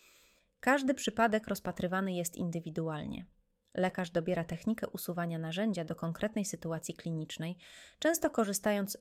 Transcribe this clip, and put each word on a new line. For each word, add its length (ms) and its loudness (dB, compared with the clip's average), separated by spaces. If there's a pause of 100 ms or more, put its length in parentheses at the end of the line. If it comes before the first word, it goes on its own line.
(600)
Każdy 340 4
przypadek 540 2
rozpatrywany 640 -2
jest 240 -2
indywidualnie. 920 -4 (480)
Lekarz 360 0
dobiera 340 2
technikę 440 -2
usuwania 500 -2
narzędzia 460 0
do 100 -4
konkretnej 500 0
sytuacji 500 -4
klinicznej, 640 -4 (420)
często 320 4
korzystając 720 2